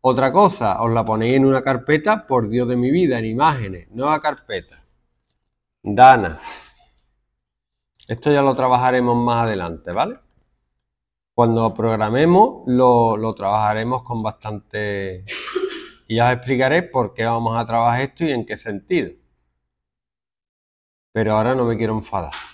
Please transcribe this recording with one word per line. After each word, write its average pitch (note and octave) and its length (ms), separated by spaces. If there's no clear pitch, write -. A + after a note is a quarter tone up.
Otra C3 280
cosa, E3+ 520
os A2+ 100
la A2+ 140
ponéis A2+ 300
en C3+ 100
una C3 160
carpeta, D3+ 640
por A#2+ 240
Dios A#2+ 180
de B2 80
mi B2 140
vida, D#3 280
en A2+ 60
imágenes, A2 680
nueva C#3+ 300
carpeta. B2 640
Dana. G#2 560
Esto A#2 240
ya C#3+ 120
lo C3+ 120
trabajaremos B2+ 640
más A#2+ 280
adelante, F2+ 460
¿vale? D#3+ 300
Cuando A2+ 400
programemos, A2+ 920
lo, B2 500
lo A2 180
trabajaremos G#2+ 680
con A#2 180
bastante... G2+ 1000
Y A2 80
ya A#2+ 140
os B2 60
explicaré C3 500
por B2 280
qué A2+ 120
vamos A#2 340
a A2+ 80
trabajar A#2 360
esto C#3 220
y D#3 60
en A#2+ 160
qué G#2+ 100
sentido. G#2 540
Pero G#2+ 220
ahora A2+ 240
no B2 80
me A2+ 120
quiero A2 180
enfadar, F#2 380